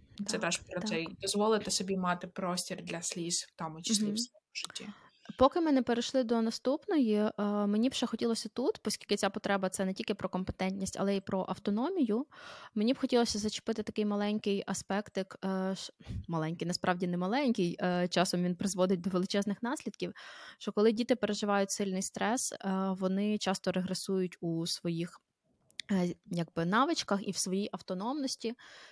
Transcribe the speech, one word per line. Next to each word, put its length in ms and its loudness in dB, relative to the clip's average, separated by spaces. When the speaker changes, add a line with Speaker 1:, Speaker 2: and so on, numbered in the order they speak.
Speaker 1:
так, 20 -4
Speaker 2:
Це 120 -4
теж 200 -2
Speaker 1:
так, 120 -14
Speaker 2:
про 120 -6
це. 180 -2
Speaker 1:
так. 20 -4
Speaker 2:
І 180 -8
дозволити 500 2
собі 260 -2
мати 300 0
простір 580 -4
для 180 -6
сліз, 460 -2
в 80 -20
тому 260 -8
числі 300 0
в 60 -4
Speaker 1:
Мгм. 0 -
Speaker 2:
своєму 360 -10
житті. 400 -10
Speaker 1:
Поки 220 4
ми 120 2
не 100 4
перейшли 420 0
до 180 2
наступної, 720 0
е, 180 2
мені 220 2
б 60 -2
ще 120 0
хотілося 420 -2
тут, 380 -2
оскільки 300 0
ця 140 0
потреба — 400 0
це 140 -2
не 100 0
тільки 200 -2
про 140 -2
компетентність, 720 -4
але 160 2
й 40 -2
про 280 -2
автономію, 800 0
мені 200 2
б 40 -2
хотілося 400 2
зачепити 440 -2
такий 220 -2
маленький 640 0
аспектик, 800 -4
е, 320 0
ш-, 160 -12
маленький, 400 -2
насправді 380 0
не 100 0
маленький, 640 2
е, 260 2
часом 360 4
він 120 2
призводить 440 2
до 100 -2
величезних 520 0
наслідків, 500 -6
що 140 -4
коли 200 8
діти 240 2
переживають 540 2
сильний 320 0
стрес, 500 0
е, 60 -10
вони 400 2
часто 340 0
регресують 680 0
у 260 0
своїх, 540 -4
е, 220 2
якби 400 -4
навичках 640 2
і 20 -2
в 60 -6
своїй 360 -2
автономності. 800 -4